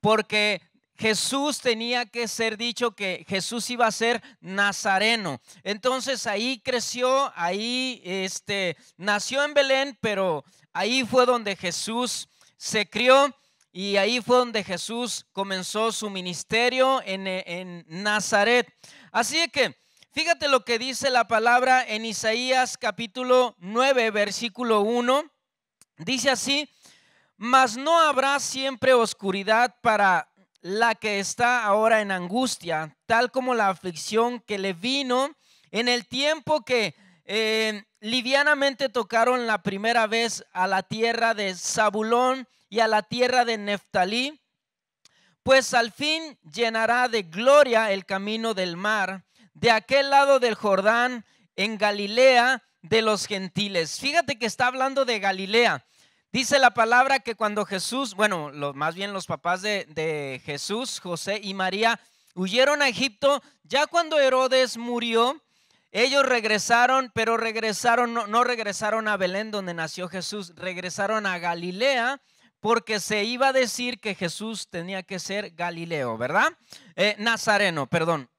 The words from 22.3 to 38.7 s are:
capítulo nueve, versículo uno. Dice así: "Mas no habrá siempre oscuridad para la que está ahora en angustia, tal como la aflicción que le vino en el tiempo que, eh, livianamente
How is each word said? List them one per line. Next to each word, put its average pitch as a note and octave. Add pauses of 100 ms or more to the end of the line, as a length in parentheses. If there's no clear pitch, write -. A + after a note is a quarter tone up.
capítulo A#3+
nueve, A3+
versículo G#3+
uno. A#3+ (680)
Dice A3+
así: C#4 (680)
"Mas B3
no D#4
habrá C#4
siempre C4
oscuridad G#3+
para G3+ (320)
la A3
que G#3
está A#3+
ahora G#3+
en G3+
angustia, F3 (100)
tal A#3+
como B3+
la G#3+
aflicción G#3
que G#3
le F#3+
vino C4 (340)
en A3+
el A#3+
tiempo D4
que, A3 (300)
eh, A3 (160)
livianamente C4+